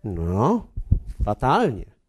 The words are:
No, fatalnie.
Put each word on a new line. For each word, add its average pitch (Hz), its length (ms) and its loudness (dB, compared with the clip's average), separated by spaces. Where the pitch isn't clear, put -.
No, 101 640 0
fatalnie. 127 720 0